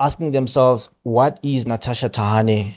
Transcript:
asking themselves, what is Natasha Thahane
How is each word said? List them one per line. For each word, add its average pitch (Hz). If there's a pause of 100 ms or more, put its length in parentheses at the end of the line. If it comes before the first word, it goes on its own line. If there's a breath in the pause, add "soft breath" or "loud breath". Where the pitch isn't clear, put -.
asking 147
themselves, 127 (140)
what 123
is 135
Natasha 117
Thahane 107